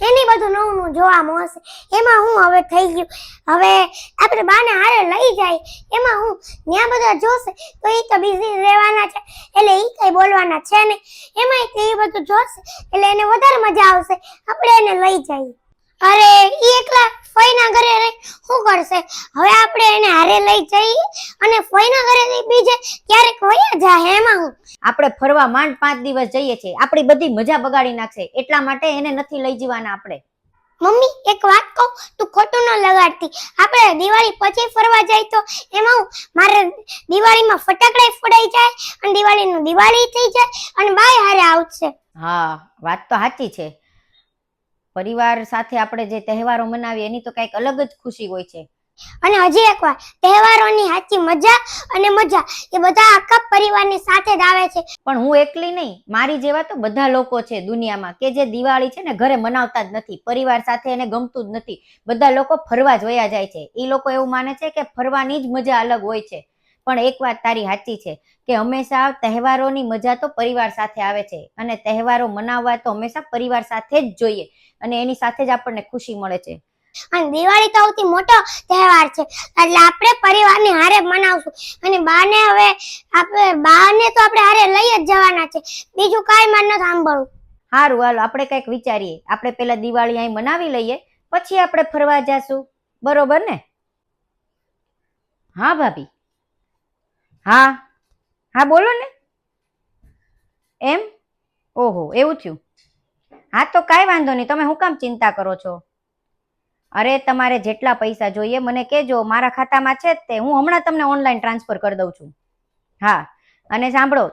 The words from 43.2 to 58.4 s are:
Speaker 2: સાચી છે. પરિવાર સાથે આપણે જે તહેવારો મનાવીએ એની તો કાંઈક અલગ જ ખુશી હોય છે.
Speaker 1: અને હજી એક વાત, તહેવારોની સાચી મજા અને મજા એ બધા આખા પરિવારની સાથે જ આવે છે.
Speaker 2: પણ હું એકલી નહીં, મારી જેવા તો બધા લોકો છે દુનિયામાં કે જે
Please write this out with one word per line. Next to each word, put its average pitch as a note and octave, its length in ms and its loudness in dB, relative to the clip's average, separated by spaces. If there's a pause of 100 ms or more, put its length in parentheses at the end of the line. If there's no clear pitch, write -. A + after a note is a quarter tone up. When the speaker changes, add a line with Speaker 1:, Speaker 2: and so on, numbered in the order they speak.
Speaker 2:
સાચી B3+ 320 -6
છે. D#3 140 -12 (1300)
પરિવાર A#3 480 -4
સાથે A#3 340 -8
આપણે A3 320 -6
જે A3 160 -8
તહેવારો A#3 400 -4
મનાવીએ A3+ 400 -10
એની A3+ 160 -12
તો A#3+ 140 -14
કાંઈક A#3 240 -8
અલગ C4+ 200 -4
જ C4+ 120 -6 (100)
ખુશી A3+ 300 -14
હોય F#3 120 -12
છે. E3 160 -20 (640)
Speaker 1:
અને G4 160 2
હજી F4+ 320 2
એક G4+ 120 -4
વાત, D4 220 -4 (180)
તહેવારોની G#4+ 680 4
સાચી F#4 280 -4
મજા E4+ 380 2 (380)
અને G4 160 0
મજા F#4+ 340 0 (300)
એ F4+ 100 0
બધા G#4+ 320 4
આખા A4+ 240 2 (100)
પરિવારની G4+ 480 0
સાથે G4 380 0
જ F4+ 120 0
આવે F#4 200 2
છે. F4 160 -8 (200)
Speaker 2:
પણ C4+ 200 -2
હું C#4+ 140 2
એકલી D4+ 340 -2
નહીં, C4+ 260 -10 (100)
મારી C4 300 -2
જેવા C#4+ 240 -4
તો F#4 220 -12
બધા C4 240 -2
લોકો B3+ 340 -2
છે A3+ 180 -10
દુનિયામાં G3+ 600 -10
કે C4 100 -4
જે C4+ 240 -4